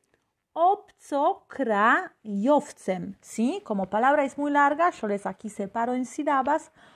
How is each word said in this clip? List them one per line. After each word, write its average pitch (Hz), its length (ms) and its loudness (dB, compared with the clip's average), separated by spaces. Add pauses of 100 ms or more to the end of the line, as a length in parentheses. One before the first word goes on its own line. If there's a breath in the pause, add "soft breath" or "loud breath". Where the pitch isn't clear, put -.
(540)
obcokrajowcem, 269 2750 0
¿sí? 294 420 -4
Como 196 220 -4
palabra 269 400 2
es 262 120 -8
muy 294 140 -2
larga, 294 400 2
yo - 160 -6
les 202 180 -4
aquí 196 240 -10
separo 226 440 -4
en 254 120 -4
sílabas, 285 680 -2 (220 soft breath)